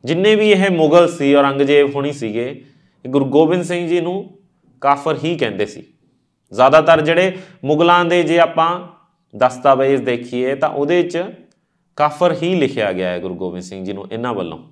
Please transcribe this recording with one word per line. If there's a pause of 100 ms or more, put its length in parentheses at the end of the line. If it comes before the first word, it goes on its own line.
ਜਿੰਨੇ
ਵੀ
ਇਹ
ਮੁਗਲ
ਸੀ,
ਔਰੰਗਜ਼ੇਬ
ਹੋਣੀ
ਸੀਗੇ, (400)
ਇਹ
ਗੁਰੂ
ਗੋਬਿੰਦ
ਸਿੰਘ
ਜੀ
ਨੂੰ (420)
ਕਾਫਰ
ਹੀ
ਕਹਿੰਦੇ
ਸੀ। (720)
ਜ਼ਿਆਦਾਤਰ
ਜਿਹੜੇ (280)
ਮੁਗਲਾਂ
ਦੇ
ਜੇ
ਆਪਾਂ (500)
ਦਸਤਾਵੇਜ਼
ਦੇਖੀਏ
ਤਾਂ
ਉਹਦੇ
'ਚ (720)
ਕਾਫਰ
ਹੀ
ਲਿਖਿਆ
ਗਿਆ
ਹੈ
ਗੁਰੂ
ਗੋਬਿੰਦ
ਸਿੰਘ
ਜੀ
ਨੂੰ
ਇਹਨਾਂ
ਵੱਲੋਂ। (120)